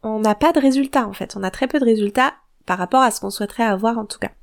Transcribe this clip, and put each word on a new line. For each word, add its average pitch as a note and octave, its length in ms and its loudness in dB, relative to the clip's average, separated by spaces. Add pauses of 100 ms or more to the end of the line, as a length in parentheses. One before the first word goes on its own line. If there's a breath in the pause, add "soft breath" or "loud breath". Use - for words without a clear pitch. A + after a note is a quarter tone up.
on G#3+ 160 -4
n'a G#3+ 160 2
pas D#4 180 2
de D#4 80 4
résultats, C4+ 460 2
en G3 80 -12
fait. - 240 -12
On F#3+ 60 -6
a F#3 60 -2
très - 180 -4
peu D4+ 100 -2
de C4 80 2
résultats A3 480 2 (320)
par F3+ 100 -2
rapport A3 260 2
à A#3 100 4
ce - 80 -10
qu'on G3 100 -6
souhaiterait G#3 320 -6
avoir, A3 360 0
en G#3+ 60 -8
tout - 140 -14
cas. - 140 -8 (100)